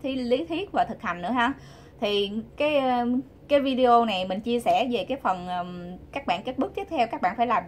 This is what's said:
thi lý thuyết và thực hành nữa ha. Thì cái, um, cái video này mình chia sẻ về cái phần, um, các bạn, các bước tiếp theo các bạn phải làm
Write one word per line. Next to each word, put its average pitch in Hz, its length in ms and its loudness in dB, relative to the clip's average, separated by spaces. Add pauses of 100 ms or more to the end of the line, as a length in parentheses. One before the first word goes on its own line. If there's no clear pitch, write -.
thi 269 140 -4
lý 254 280 0
thuyết 339 280 -6
và - 120 2
thực - 180 -6
hành 175 200 -4
nữa 180 80 -4
ha. 247 220 2 (480)
Thì 202 320 0 (240)
cái, 294 220 2
um, 247 420 2 (280)
cái 285 120 4
video 247 440 6
này 190 200 -2
mình 190 160 -4
chia 233 200 0
sẻ 208 300 2
về 214 180 0
cái 254 140 -4
phần, 180 260 -2
um, 180 480 -8 (160)
các 277 140 -8
bạn, 180 160 0
các 254 160 -6
bước 392 160 -2
tiếp 392 160 -6
theo 269 160 2
các 277 160 -6
bạn 196 140 0
phải 240 100 2
làm 220 220 2